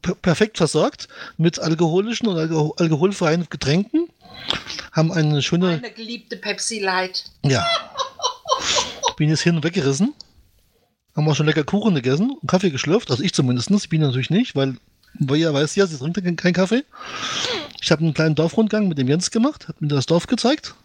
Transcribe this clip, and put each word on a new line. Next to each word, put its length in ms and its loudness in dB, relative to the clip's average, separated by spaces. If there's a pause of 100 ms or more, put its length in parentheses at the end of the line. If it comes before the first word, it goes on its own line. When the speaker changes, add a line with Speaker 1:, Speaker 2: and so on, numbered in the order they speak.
Speaker 1:
per-, 140 -2
perfekt 400 0
versorgt 500 0 (300)
mit 240 2
alkoholischen 640 0
und 120 0
alko-, 400 0
alkoholfreien 720 2
Getränken. 580 0 (840)
Haben 200 2
eine 300 2
schöne 240 2
Speaker 2:
Meine 260 -2
geliebte 440 -12
Pepsi 440 -6
Light. 440 -2 (180)
Speaker 1:
Ja. 220 2 (1500)
Bin 120 2
jetzt 140 0
hin 140 2
und 80 -2
weggerissen. 480 0 (1040)
Haben 120 2
auch 80 2
schon 100 2
lecker 180 2
Kuchen 300 2
gegessen 380 2
und 160 -8
Kaffee 220 2
geschlürft. 420 0
Also 100 -2
ich 100 -2
zumindest. 380 0
Die 180 2
Biene 180 2
natürlich 240 0
nicht, 260 2
weil, 200 0 (380)
weil 240 0
ihr 160 2
weiß 220 0
ja, 100 4
sie 120 -8
trinkt 240 -4
kein-, 140 -2
keinen 180 2
Kaffee. 300 2 (960)
Ich 120 -2
hab 80 2
einen 140 2
kleinen 200 2
Dorfrundgang 540 2
mit 100 -2
dem 100 0
Jens 220 2
gemacht, 380 -2
hab 120 -12
mir 80 -2
das 180 0
Dorf 200 2
gezeigt. 480 0 (100)